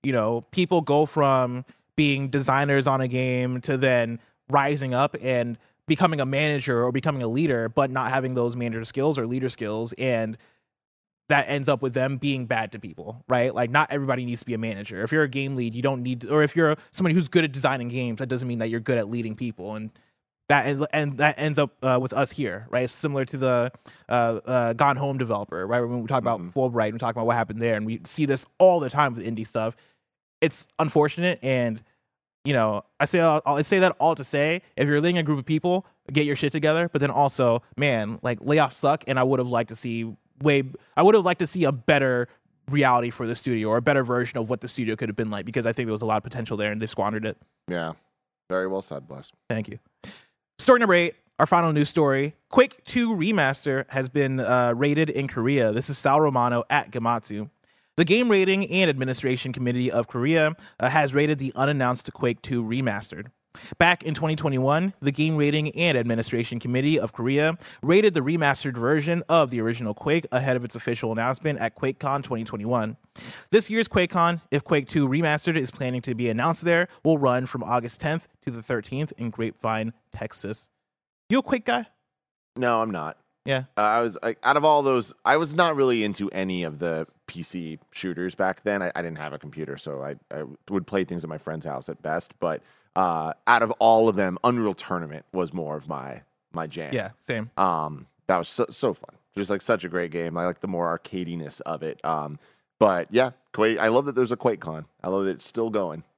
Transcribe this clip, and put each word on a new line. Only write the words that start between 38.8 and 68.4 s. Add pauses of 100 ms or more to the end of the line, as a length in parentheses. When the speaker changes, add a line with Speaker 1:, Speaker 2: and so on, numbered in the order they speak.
Speaker 1:
and
I
would
have
liked
to
see (280)
way, (320)
I
would
have
liked
to
see
a
better (420)
reality
for
the
studio
or
a
better
version
of
what
the
studio
could
have
been
like,
because
I
think
there
was
a
lot
of
potential
there
and
they
squandered
it. (280)
Speaker 2:
Yeah. (560)
Very
well
said,
Bless. (160)
Speaker 1:
Thank
you. (800)
Story
number
eight, (240)
our
final
news
story. (160)
Quake
two
Remaster
has
been,
uh,
rated
in
Korea.
This
is
Sal
Romano
at
Gematsu. (480)
The
Game
Rating
and
Administration
Committee
of
Korea, (240)
uh,
has
rated
the
unannounced
Quake
two
Remastered. (500)
Back
in
twenty
twenty-one,
the
Game
Rating
and
Administration
Committee
of
Korea (260)
rated
the
remastered